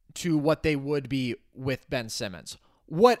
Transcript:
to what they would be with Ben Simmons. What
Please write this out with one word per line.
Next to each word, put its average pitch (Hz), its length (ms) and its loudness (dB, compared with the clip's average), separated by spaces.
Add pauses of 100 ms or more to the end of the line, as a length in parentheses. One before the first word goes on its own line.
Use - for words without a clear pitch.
(140)
to 165 240 0
what 151 260 2
they 156 140 0
would 139 320 -4
be 127 260 -2 (180)
with 131 360 -6
Ben 123 180 -4
Simmons. 101 500 -10 (300)
What 220 320 6